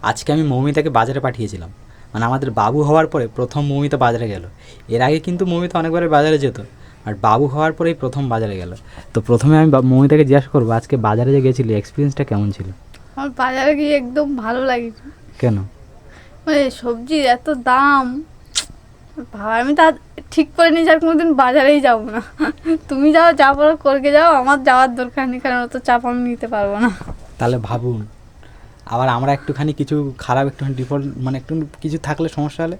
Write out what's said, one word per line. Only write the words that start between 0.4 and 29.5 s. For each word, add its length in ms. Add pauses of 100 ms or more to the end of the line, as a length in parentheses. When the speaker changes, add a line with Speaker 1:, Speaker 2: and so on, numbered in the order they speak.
Speaker 1:
মৌমিতাকে 460
বাজারে 300
পাঠিয়েছিলাম। 500 (440)
মানে 120
আমাদের 260
বাবু 320
হওয়ার 240
পরে 200
প্রথম 380
মৌমিতা 320
বাজারে 300
গেল। 160 (440)
এর 140
আগে 180
কিন্তু 260
মৌমিতা 340
অনেকবারই 280
বাজারে 300
যেত, 220 (460)
আর 160
বাবু 260
হওয়ার 260
পরেই 200
প্রথম 360
বাজারে 280
গেল। 160 (400)
তো 80
প্রথমে 360
আমি 120
বা-, 120
মৌমিতাকে 440
জিজ্ঞাসা 240
করবো, 220
আজকে 260
বাজারে 340
যে 100
গেছিলি, 320
এক্সপিরিয়েন্সটা 500
কেমন 280
ছিল? 140 (500)
Speaker 2:
আমার 220
বাজারে 380
গিয়ে 200
একদম 400
ভালো 300
লাগেনি। 440 (300)
Speaker 1:
কেন? 180 (880)
Speaker 2:
মানে 260
সবজির 540
এত 240
দাম, 720 (1120)
ভাব, 280
আমি 140
তা 160 (400)
ঠিক 260
করে 120
নিয়েছি 200
আর 100
কোনোদিন 340
বাজারেই 480
যাবো 280
না। 120 (680)
তুমি 220
যাও, 220
যা 200
পারো 240
করকে 340
যাও, 220
আমার 300
যাওয়ার 320
দরকার 340
নেই, 100
কারণ 240
অত 140
চাপ 280
আমি 240
নিতে 180
পারবো 320
না। 100 (480)
Speaker 1:
তাহলে 200
ভাবুন, 500 (800)
আবার 240
আমরা 240
একটুখানি 400